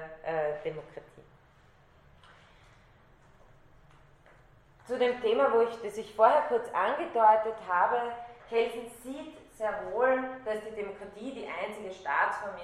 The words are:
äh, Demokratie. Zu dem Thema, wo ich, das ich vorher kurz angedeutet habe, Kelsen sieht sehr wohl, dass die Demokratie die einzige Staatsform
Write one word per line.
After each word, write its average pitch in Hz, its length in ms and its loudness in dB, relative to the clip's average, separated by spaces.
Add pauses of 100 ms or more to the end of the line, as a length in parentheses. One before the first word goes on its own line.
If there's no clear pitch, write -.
(240)
äh, 151 400 -2
Demokratie. - 420 -10 (3750)
Zu 247 100 -4
dem 247 240 2
Thema, 233 320 4
wo 226 80 6
ich, 233 220 0
das 202 140 -6
ich - 180 -10
vorher 254 320 8
kurz 233 260 0
angedeutet 220 840 4 (140)
habe, 233 440 2 (360)
Kelsen 233 400 -2 (140)
sieht 302 340 -12 (240)
sehr 196 320 -6
wohl, 262 240 4 (260)
dass 214 220 -4
die 214 100 -12
Demokratie 202 580 -10
die - 140 -12
einzige 196 460 -8
Staatsform 185 720 -2